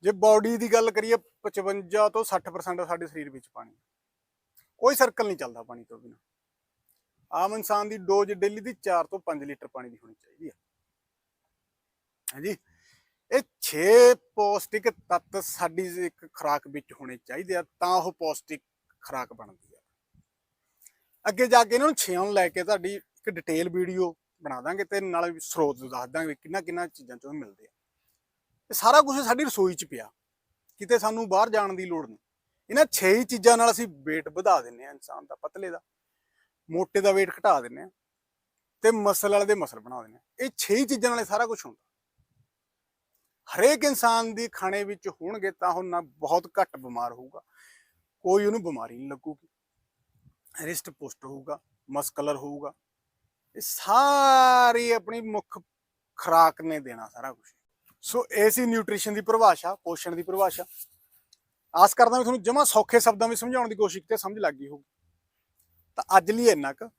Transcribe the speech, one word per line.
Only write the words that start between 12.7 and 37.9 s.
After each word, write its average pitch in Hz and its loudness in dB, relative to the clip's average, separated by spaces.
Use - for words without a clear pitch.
ਇਹ 262 2
ਛੇ 226 6
ਪੌਸ਼ਟਿਕ 208 -2
ਤੱਤ - -6
ਸਾਡੀ 175 -6
ਇੱਕ 165 -14
ਖੁਰਾਕ 147 -4
ਵਿੱਚ 139 -16
ਹੋਣੇ 127 -18
ਚਾਹੀਦੇ 175 -8
ਆ, 175 -2
ਤਾਂ 180 -4
ਉਹ 180 -2
ਪੌਸ਼ਟਿਕ 156 -8
ਖੁਰਾਕ 123 -10
ਬਣਦੀ 107 -20
ਆ। - -20
ਅੱਗੇ 214 0
ਜਾ 233 8
ਕੇ 220 0
ਇਹਨਾਂ 269 4
ਨੂੰ 311 2
ਛੇਆਂ 185 -2
ਨੂੰ 208 -4
ਲੈ 180 2
ਕੇ 180 -6
ਤੁਹਾਡੀ 196 -2
ਇੱਕ - -12
ਡਿਟੇਲ 170 -4
ਵੀਡੀਓ 180 -4
ਬਣਾ 135 -10
ਦਾਂਗੇ 180 -6
ਤੇ 202 -4
ਨਾਲ 175 -4
ਸਰੋਤ 143 -2
ਦੱਸ 127 -12
ਦਾਂਗੇ 156 -6
ਕਿੰਨਾ 170 -8
ਕਿੰਨਾ 175 -8
ਚੀਜ਼ਾਂ 127 -20
ਚੋਂ 226 -18
ਮਿਲਦੇ 196 -16
ਆ। - -20
ਇਹ 220 -10
ਸਾਰਾ 269 6
ਕੁਝ 277 0
ਸਾਡੀ 247 0
ਰਸੋਈ 190 0
'ਚ 170 -10
ਪਿਆ, 113 -14
ਕਿਤੇ 220 0
ਸਾਨੂੰ 220 -4
ਬਾਹਰ 202 2
ਜਾਣ 202 -2
ਦੀ 185 -10
ਲੋੜ 160 -8
ਨਹੀਂ। 110 -20
ਇਹਨਾਂ 277 4
ਛੇ 190 2
ਹੀ 240 2
ਚੀਜ਼ਾਂ 233 6
ਨਾਲ 233 4
ਅਸੀਂ 226 -2
weight 156 -8
ਵਧਾ 180 2
ਦਿੰਦੇ 120 -16
ਹਾਂ 143 -18
ਇਨਸਾਨ 143 -18
ਦਾ, 165 -16
ਪਤਲੇ 185 -12
ਦਾ, 165 -14
ਮੋਟੇ 185 -2
ਦਾ 196 4
weight 190 0
ਘਟਾ 175 2
ਦਿੰਦੇ 123 -14
ਹਾਂ 190 -20